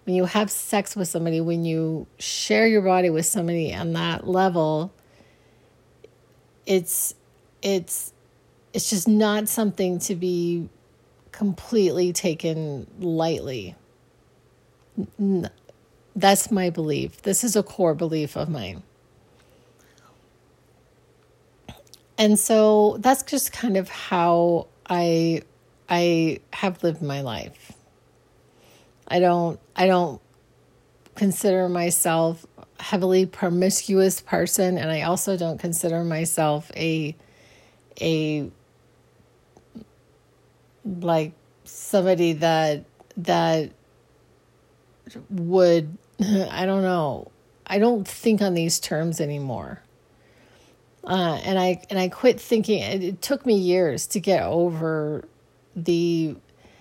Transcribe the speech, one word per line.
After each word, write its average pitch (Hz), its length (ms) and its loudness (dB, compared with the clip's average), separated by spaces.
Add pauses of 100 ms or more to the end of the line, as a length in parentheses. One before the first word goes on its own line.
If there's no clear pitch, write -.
when 180 100 -2
you 180 120 2
have 208 240 0
sex - 440 -4
with 185 140 -4
somebody, 165 320 -2
when 165 240 -2
you 160 420 -2 (120)
share - 500 2
your 214 140 4
body 185 280 4
with 160 160 0
somebody 170 480 -2
on 165 200 -4
that 170 340 -4
level, 175 640 2 (1700)
it's, - 480 -2 (480)
it's, 190 500 -4 (600)
it's - 180 -4
just 202 180 -2
not 214 400 2
something 190 520 -2
to 196 140 -4
be 175 540 -2 (640)
completely 180 800 0
taken 160 760 -4 (120)
lightly. 160 760 -4 (1400)
N-, 196 320 0 (640)
that's 196 360 4
my 185 200 0
belief. 151 520 -4
This 196 220 -2
is 214 120 -2
a 202 60 4
core 170 320 0
belief 156 420 -4
of 151 120 -6
mine. 98 340 -8 (3250)
And 214 200 4
so 214 600 4
that's 262 240 2
just - 300 -4
kind 202 240 -2
of 185 120 -2
how 170 800 2 (240)
I, 165 520 0 (460)
I 170 520 2 (120)
have 185 300 -4
lived 165 180 -2
my 143 200 -6
life. - 520 -10 (1300)
I 175 140 2
don't, 175 400 2 (160)
I 185 100 4
don't 175 340 2 (960)
consider 185 540 2
myself 165 760 0 (140)
a - 240 -20
heavily 185 420 2
promiscuous 190 960 2
person, 180 560 0
and 156 140 -2
I 156 120 -2
also 185 340 -2
don't 165 220 -4
consider 170 440 -2
myself 160 760 -2
a, 160 400 -2 (840)
a, 156 500 -2 (2250)
like, 170 480 -2 (320)
somebody 180 680 2
that, 160 500 0 (340)
that 165 520 0 (1600)
would, 170 680 4 (100)
<laughs> - 140 -6
I 190 460 0
don't 190 160 0
know. 160 480 -2 (360)
I 196 120 -2
don't 220 280 2
think 214 360 0
on 185 120 0
these 165 260 0
terms 165 400 -4
anymore. 139 600 -6 (1200)
Uh, 175 380 0
and 190 160 0
I, 180 300 0
and 196 100 -4
I 185 100 0
quit 220 300 2
thinking, 214 440 0
it, 185 200 -4
it 185 200 -6
took 269 240 -4
me 220 100 4
years 180 520 2
to 208 120 -4
get 170 220 2
over 160 840 -2 (480)
the, 170 640 0 (440)